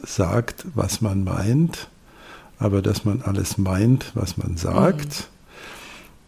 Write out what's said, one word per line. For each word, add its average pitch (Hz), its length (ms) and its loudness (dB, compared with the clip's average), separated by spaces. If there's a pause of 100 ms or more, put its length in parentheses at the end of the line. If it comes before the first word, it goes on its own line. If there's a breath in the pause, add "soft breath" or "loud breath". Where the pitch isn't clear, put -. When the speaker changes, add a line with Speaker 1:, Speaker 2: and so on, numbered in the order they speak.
Speaker 1:
sagt, 101 600 -2 (100)
was 98 260 0
man 98 240 0
meint, 107 640 0 (680 loud breath)
aber 98 220 2
dass 104 220 0
man 107 180 0
alles 98 360 -2
meint, 101 580 2
was - 220 -4
man 87 180 -4
sagt, 113 520 2
Speaker 2:
Mhm. 147 60 -10 (1160 loud breath)